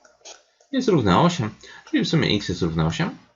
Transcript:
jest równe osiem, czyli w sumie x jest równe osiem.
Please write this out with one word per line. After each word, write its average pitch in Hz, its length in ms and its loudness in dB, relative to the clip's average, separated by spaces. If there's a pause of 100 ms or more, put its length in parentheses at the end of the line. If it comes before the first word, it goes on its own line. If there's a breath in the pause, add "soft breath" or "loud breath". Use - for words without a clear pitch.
(720)
jest 262 160 -2
równe 110 300 4
osiem, 131 320 0 (400 loud breath)
czyli 240 140 0
w - 40 -2
sumie 143 200 0
x 101 200 -2
jest 92 140 -4
równe 80 240 0
osiem. 80 240 -2 (260)